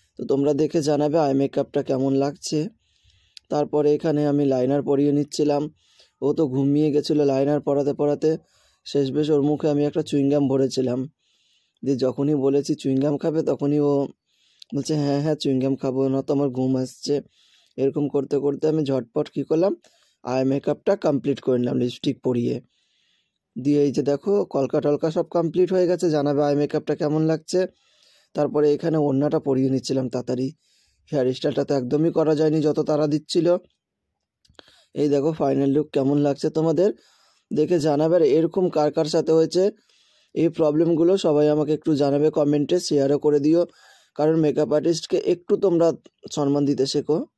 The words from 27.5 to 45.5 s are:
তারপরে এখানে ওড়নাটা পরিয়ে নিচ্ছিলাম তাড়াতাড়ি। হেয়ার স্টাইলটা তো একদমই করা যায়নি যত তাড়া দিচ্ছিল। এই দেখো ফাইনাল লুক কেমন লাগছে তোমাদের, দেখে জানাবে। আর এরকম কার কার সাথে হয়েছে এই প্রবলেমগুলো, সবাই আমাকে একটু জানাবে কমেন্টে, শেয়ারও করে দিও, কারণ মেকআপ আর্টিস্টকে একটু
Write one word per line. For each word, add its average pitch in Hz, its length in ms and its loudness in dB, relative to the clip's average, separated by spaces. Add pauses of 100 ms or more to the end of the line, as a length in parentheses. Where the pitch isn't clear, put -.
তারপরে 147 400 2
এখানে 160 240 -2
ওড়নাটা 147 420 0
পরিয়ে 131 300 0
নিচ্ছিলাম 131 400 -2
তাড়াতাড়ি। 127 420 -4 (600)
হেয়ার 131 220 0
স্টাইলটা 127 300 -2
তো 143 100 -4
একদমই 147 380 0
করা 160 240 0
যায়নি 156 260 0
যত 151 180 0
তাড়া 151 280 0
দিচ্ছিল। 160 500 0 (1400)
এই 147 160 0
দেখো 143 240 0
ফাইনাল 139 360 0
লুক 143 200 0
কেমন 143 280 0
লাগছে 143 320 0
তোমাদের, 160 440 0 (600)
দেখে 165 260 2
জানাবে। 156 360 2
আর 170 60 2
এরকম 160 480 2
কার 151 220 0
কার 160 140 -2
সাথে 156 260 0
হয়েছে 160 400 2 (600)
এই 160 160 0
প্রবলেমগুলো, 165 680 2
সবাই 151 320 2
আমাকে 151 240 0
একটু 151 220 0
জানাবে 143 360 2
কমেন্টে, 147 480 0
শেয়ারও 139 400 0
করে 147 200 2
দিও, 160 260 2 (500)
কারণ 160 240 2
মেকআপ 147 340 0
আর্টিস্টকে 160 440 0
একটু 180 400 0